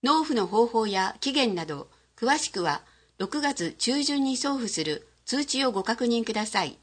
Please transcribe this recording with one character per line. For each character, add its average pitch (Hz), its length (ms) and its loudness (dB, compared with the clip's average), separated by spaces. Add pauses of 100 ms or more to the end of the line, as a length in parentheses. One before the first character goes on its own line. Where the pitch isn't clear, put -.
納 302 220 4
付 302 100 -2
の 208 140 2
方 214 180 4
法 226 220 0
や 190 320 0
期 277 120 -2
限 247 220 2
な 165 140 -4
ど、 143 200 -8 (300)
詳 262 220 2
し - 100 -4
く 185 140 -4
は 151 180 0 (380)
六 196 200 -4
月 277 340 -2
中 277 300 0
旬 285 200 0
に 269 120 0
送 277 220 -2
付 233 100 -4
す 165 160 -4
る 151 240 -4 (180)
通 277 200 -2
知 269 180 -2
を 254 80 2
ご 196 120 -2
確 233 220 0
認 233 200 2
く 220 80 -4
だ 214 140 -2
さ 196 160 0
い。 139 200 -8